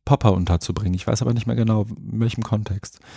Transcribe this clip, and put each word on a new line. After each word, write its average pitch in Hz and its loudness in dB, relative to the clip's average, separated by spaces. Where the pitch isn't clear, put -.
Popper 127 4
unterzubringen. 92 0
Ich 90 -4
weiß - 0
aber 117 0
nicht 113 -2
mehr 117 0
genau, 110 2
in 113 -4
welchem 113 -2
Kontext. 107 -4